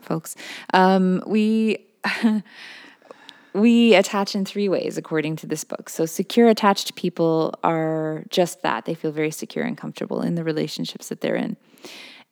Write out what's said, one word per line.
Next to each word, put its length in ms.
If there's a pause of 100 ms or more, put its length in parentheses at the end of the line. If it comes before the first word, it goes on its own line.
folks. 340 (380)
Um, 540
we, 580 (180)
<laughs> 380 (1120)
we 420
attach 400
in 100
three 240
ways, 280
according 400
to 100
this 160
book. 260
So 160
secure 420
attached 480
people 680
are 680
just 320
that. 240
They 80
feel 180
very 200
secure 340
and 120
comfortable 440
in 140
the 80
relationships 640
that 120
they're 140
in. 220 (760)